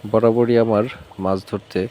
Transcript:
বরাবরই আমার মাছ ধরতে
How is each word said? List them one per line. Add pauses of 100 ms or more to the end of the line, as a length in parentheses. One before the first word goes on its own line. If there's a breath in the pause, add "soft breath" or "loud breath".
(120)
বরাবরই
আমার (360)
মাছ
ধরতে